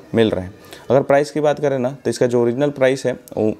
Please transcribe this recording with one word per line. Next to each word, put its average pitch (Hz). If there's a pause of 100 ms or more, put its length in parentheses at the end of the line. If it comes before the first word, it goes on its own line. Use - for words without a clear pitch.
(160)
मिल 110
रहे 92
हैं। 92 (380)
अगर 135
प्राइस 139
की 151
बात 147
करें 139
ना, 131
तो 123
इसका 123
जो 120
ओरिजिनल 123
प्राइस 135
है, 127
वो -